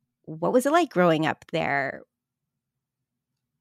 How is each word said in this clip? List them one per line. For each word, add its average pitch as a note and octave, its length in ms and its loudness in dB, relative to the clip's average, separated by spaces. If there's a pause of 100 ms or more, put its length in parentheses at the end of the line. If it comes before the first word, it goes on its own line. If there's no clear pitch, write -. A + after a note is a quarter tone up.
(260)
what D#3+ 260 -4
was B3 140 2
it C#4+ 60 2
like E4+ 180 2
growing D#3+ 360 2
up - 260 -4
there? C#3 500 -4 (1600)